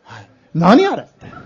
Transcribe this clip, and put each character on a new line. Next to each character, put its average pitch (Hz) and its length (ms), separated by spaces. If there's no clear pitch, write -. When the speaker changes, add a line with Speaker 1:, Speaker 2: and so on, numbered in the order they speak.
Speaker 1:
は - 120
い。 - 40
は - 20
い。 - 80
Speaker 2:
何 196 320
あ 359 100
れ 135 60
っ 110 60
て。 - 40